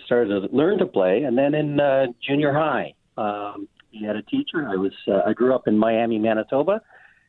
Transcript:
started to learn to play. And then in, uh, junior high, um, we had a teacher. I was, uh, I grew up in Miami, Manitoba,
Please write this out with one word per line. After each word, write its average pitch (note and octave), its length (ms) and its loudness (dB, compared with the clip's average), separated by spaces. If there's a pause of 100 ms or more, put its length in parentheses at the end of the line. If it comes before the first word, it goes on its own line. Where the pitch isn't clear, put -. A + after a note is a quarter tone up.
started G2+ 440 0
to - 60 -4
learn D#3+ 240 2
to G3 60 0
play. G2 380 2
And A#2+ 140 0
then C#3+ 180 2
in, D3 240 0
uh, C3+ 280 2 (140)
junior C#3+ 300 0
high, C3+ 420 -2 (240)
um, G#2 520 -6 (240)
we G#2+ 120 -10
had G#2 120 -4
a G#2+ 40 -8
teacher. C#3+ 460 -4
I G2 80 -4
was, F#2+ 160 -2 (160)
uh, G2 180 2
I G#2+ 80 0
grew B2+ 220 2
up - 120 -6
in G#2+ 100 4
Miami, A2+ 420 2
Manitoba, C3+ 600 0 (480)